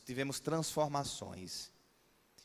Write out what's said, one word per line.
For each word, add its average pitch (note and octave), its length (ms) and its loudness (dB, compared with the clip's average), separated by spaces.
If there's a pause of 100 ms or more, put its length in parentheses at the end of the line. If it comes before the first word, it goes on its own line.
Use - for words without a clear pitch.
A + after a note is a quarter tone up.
tivemos C3 340 0
transformações. C#3+ 1300 0 (720)